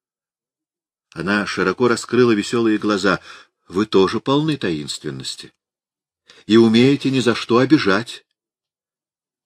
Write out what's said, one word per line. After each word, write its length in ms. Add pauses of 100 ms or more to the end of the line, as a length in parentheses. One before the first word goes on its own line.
(1120)
Она 320
широко 420
раскрыла 440
веселые 460
глаза. 420 (480)
«Вы 180
тоже 340
полны 380
таинственности. 960 (920)
И 120
умеете 520
ни 100
за 160
что 220
обижать». 680 (1200)